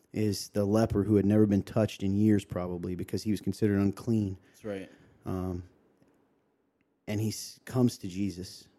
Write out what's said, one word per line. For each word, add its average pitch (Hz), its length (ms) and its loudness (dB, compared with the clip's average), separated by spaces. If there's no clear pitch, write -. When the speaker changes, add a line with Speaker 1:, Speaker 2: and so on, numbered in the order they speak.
Speaker 1:
is 104 340 -2
the 104 160 0
leper 104 400 2
who 107 120 4
had 98 100 4
never 107 200 6
been 101 160 4
touched - 400 -2
in 98 140 0
years 104 300 4
probably 90 500 -6
because 95 260 -6
he 110 80 -4
was 95 120 -2
considered 101 360 0
unclean. 101 600 0
Speaker 2:
That's - 100 -20
right. 98 260 -10
Speaker 1:
Um, 92 360 -4
and 104 140 -2
he 110 80 0
s-, - 380 -10
comes 123 320 2
to 101 100 -12
Jesus, 92 580 -8